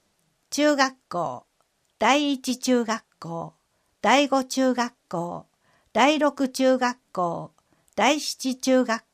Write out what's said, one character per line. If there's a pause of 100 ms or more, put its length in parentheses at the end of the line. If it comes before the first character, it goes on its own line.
(500)
中
学 (140)
校、 (540)
第
一
中
学 (160)
校、 (480)
第
五
中
学 (160)
校、 (460)
第
六
中
学 (140)
校、 (440)
第
七
中
学 (100)